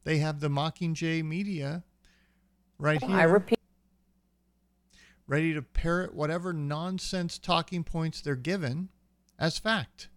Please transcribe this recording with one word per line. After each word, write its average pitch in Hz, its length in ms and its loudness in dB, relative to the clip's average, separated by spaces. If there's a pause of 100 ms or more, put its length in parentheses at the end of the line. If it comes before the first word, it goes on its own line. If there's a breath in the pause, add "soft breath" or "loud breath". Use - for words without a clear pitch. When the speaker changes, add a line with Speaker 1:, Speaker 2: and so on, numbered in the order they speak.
Speaker 1:
they 156 140 2
have 151 220 0
the 147 100 0
Mockingjay 160 760 -2
media 165 600 -4 (920 soft breath)
right 151 240 2
Speaker 2:
I 160 40 -4
Speaker 1:
here, 175 220 6
Speaker 2:
repeat. 196 300 6 (1700 loud breath)
Speaker 1:
ready 156 280 0
to 151 80 -4
parrot 170 500 0
whatever 170 400 -2
nonsense 170 880 -4
talking 170 440 0
points 160 380 -2
they're 143 160 -2
given 156 540 -4 (480)
as 165 200 0
fact. - 580 -4